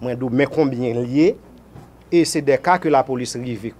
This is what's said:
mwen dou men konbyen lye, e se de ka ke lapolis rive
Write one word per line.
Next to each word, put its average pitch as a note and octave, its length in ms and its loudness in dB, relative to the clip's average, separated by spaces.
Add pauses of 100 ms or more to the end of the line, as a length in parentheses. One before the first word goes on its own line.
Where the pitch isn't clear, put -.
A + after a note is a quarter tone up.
mwen B2 160 -6
dou B2 160 -4
men C3+ 160 2
konbyen B2+ 560 0
lye, D3 300 2 (720)
e E3+ 200 4
se D#3 160 -2
de C3+ 120 4
ka F3+ 240 2
ke E3+ 80 -4
lapolis C3 480 0
rive A#2 440 -8